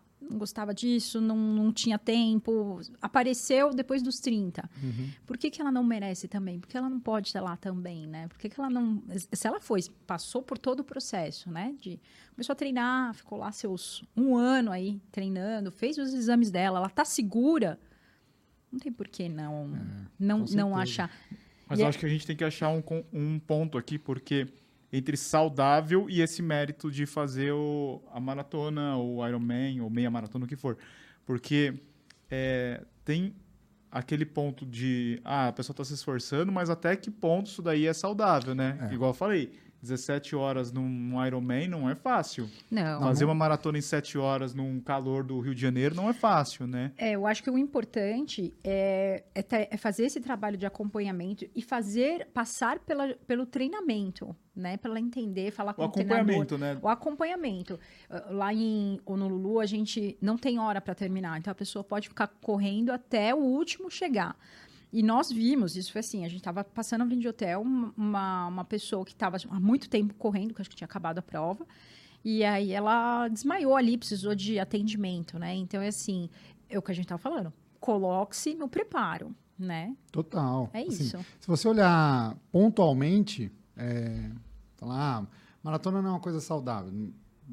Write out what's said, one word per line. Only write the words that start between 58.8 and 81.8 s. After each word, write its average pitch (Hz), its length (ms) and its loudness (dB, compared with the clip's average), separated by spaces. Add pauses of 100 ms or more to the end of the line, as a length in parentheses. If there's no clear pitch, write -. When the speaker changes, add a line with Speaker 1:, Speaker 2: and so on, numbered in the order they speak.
Speaker 1:
Honolulu, 190 540 0
a 214 60 2
gente 208 540 -2
não 214 160 2
tem 240 220 0
hora 208 220 0
pra 185 160 -6
terminar, 185 420 -4
então 190 140 -6
a - 20 -4
pessoa 196 300 -6
pode 208 240 -4
ficar - 180 -2
correndo 202 640 0
até 240 420 2
o 302 60 2
último 302 500 0
chegar. 214 480 -2 (560)
E 226 100 4
nós 233 280 4
vimos, 226 460 2
isso 185 160 -8
foi 214 60 -4
assim, 208 260 -6
a 170 40 -4
gente 185 140 -8
tava 185 200 -4
passando 226 380 -2
na 247 60 4
frente 240 140 2
de 233 80 0
hotel, 202 320 -2
uma, 240 360 0
uma, 196 500 0
uma 180 180 -4
pessoa 202 400 -4
que - 100 -20
tava 190 220 0 (140)
há 196 100 -2
muito 226 300 4
tempo 208 240 2
correndo, 208 400 -2
que 202 80 -10
acho - 80 -12
que - 60 -20
tinha 160 100 -12
acabado 170 320 -6
a 170 40 -6
prova, 185 440 -4 (580)
e 220 200 2
aí 202 260 2
ela 233 580 2
desmaiou 269 480 2
ali, 240 220 6
precisou 208 360 -2
de 202 260 0
atendimento, 190 800 -2
né? 175 140 -4
Então, 190 280 -4
é 202 60 0
assim, 185 420 -4 (400)
é 208 80 -2
o 175 40 -2
que 190 100 -4
a - 20 0
gente 175 120 -4
tava 175 120 -6
falando, 202 340 -4 (280)
coloque-se 196 720 0
no 311 140 -6
preparo, 220 680 -4 (240)
né? 185 360 -6 (180)
Speaker 2:
Total. 131 600 0
Speaker 1:
É 220 80 -6
Speaker 2:
Assim, 349 100 -4
Speaker 1:
isso. 160 280 -4 (220)
Speaker 2:
se - 80 -16
você 170 180 2
olhar 160 680 6 (180)